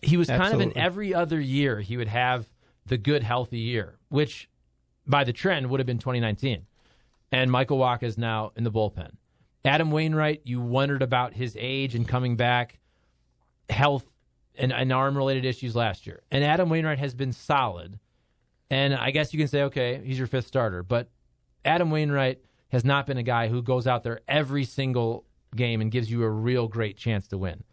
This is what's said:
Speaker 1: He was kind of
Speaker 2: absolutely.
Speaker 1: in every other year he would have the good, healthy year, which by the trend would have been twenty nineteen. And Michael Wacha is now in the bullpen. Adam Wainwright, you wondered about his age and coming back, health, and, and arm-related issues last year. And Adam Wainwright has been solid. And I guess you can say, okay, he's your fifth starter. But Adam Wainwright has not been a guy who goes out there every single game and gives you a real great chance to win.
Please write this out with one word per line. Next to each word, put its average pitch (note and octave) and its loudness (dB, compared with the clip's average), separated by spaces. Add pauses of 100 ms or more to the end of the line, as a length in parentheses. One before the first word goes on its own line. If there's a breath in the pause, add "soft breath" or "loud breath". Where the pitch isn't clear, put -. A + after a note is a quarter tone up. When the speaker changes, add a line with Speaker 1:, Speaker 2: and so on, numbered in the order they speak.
Speaker 1:
He D#3+ 4
was E3 2
kind C3 0
of F#3 2
Speaker 2:
absolutely. G3+ 0
Speaker 1:
in E3 0
every F#3+ -4
other E3 0
year C3+ 0
he G#2+ -6
would A#2 -4
have B2 0 (400)
the B2+ 0
good, C#3 2
healthy A#2+ -2
year, A2+ -4 (100)
which D3 -2 (580)
by C#3 4
the B2 0
trend D3 0
would C3+ 0
have B2+ -2
been A#2+ -2
twenty B2 -2
nineteen. G#2+ -2 (640)
And C3 2
Michael C3 2
Wacha B2 2
is A2+ -4
now A2 -2
in A2+ -2
the A2 0
bullpen. G#2 -2 (540)
Adam D3+ 4
Wainwright, D#3 0
you B2 -4
wondered C3+ 0
about B2 0
his A#2 -4
age C3 -2
and A#2 0
coming B2 0
back, B2 2 (880)
health, C3+ 2 (500)
and, B2+ 0
and C3 0
arm-related C3+ 2
issues B2 -4
last A2+ -2
year. - -16
And C#3 2
Adam E3 4
Wainwright D#3 0
has C3+ -4
been C3 -2
solid. G#2 -2 (720)
And C#3 2
I B2 -2
guess D3+ -2
you D#3 -2
can D3 2
say, C#3+ 0
okay, C3 -2
he's C3 -6
your C3 -2
fifth B2+ -2
starter. G#2+ -2
But A#2+ -2 (540)
Adam E3 2
Wainwright C#3+ 0 (300)
has A#2+ 2
not C#3 2
been C3+ -4
a A#2+ -2
guy A#2 0
who A#2+ -2
goes B2+ 0
out B2 2
there A#2 -6
every C#3 0
single B2 -2 (280)
game A#2 0
and A2 0
gives A2+ 0
you A#2 0
a A2+ 2
real A#2 0
great G#2+ -4
chance G#2+ -2
to G2+ -4
win. F#2 -6 (100)